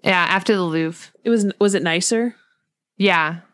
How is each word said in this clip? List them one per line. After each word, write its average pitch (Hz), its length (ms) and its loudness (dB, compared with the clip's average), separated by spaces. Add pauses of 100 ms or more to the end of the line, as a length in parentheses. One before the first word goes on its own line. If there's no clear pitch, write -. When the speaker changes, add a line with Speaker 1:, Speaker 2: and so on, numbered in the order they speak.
Speaker 1:
Yeah, 185 260 2
after 190 260 0
the 190 80 -2
Louvre. 160 480 -4 (120)
Speaker 2:
It 233 60 -2
was, 208 300 2
was 202 160 2
it 190 80 -2
nicer? 202 520 -2 (640)
Speaker 1:
Yeah. 170 440 0 (120)